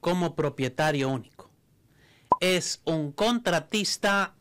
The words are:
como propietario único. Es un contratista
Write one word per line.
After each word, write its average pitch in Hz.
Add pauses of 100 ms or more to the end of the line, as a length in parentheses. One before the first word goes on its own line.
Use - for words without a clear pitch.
como 175
propietario 139
único. - (920)
Es 180
un 156
contratista 202